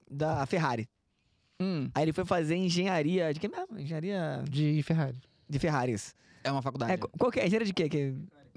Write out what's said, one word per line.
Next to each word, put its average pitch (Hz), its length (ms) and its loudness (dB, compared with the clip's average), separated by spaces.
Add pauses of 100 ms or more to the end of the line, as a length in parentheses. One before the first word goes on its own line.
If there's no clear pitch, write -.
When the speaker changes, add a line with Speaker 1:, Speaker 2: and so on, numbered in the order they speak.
(100)
Speaker 1:
da 151 360 0
Ferrari. 131 420 0 (720)
Speaker 2:
Hum. 165 340 -2
Speaker 1:
Aí 143 100 4
ele 160 80 2
foi 180 120 -2
fazer 170 320 2
engenharia 175 760 2
de 151 80 -8
quê 202 80 -4
mesmo? 359 300 -8
Engenharia 156 720 -4
Speaker 3:
De 147 340 2
Ferrari. 139 360 0 (300)
Speaker 1:
de 143 100 -2
Ferraris. 127 560 0 (300)
Speaker 2:
É 131 80 0
uma 139 100 0
faculdade. 131 300 -2
Speaker 1:
É, 185 60 2
qu-, - 100 -6 (100)
qual 247 120 4
que - 100 0
é? - 60 4
Engenharia 220 200 2
de 196 60 0
quê? 170 160 2
Que 143 260 -2 (420)